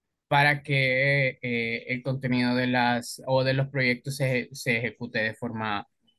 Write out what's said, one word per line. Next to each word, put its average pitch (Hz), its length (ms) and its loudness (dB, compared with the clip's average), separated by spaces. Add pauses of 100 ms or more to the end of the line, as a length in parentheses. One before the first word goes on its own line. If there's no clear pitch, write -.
(280)
para 143 360 4
que, 135 800 2
eh, 117 480 -4
el 123 140 -6
contenido 123 520 0
de 127 120 2
las, 123 600 0
o 131 180 2
de 131 80 2
los 135 160 0
proyectos 131 480 -2
se, 127 360 0
se 123 240 -2
ejecute 120 420 -6
de 110 160 -2
forma 110 520 -6 (320)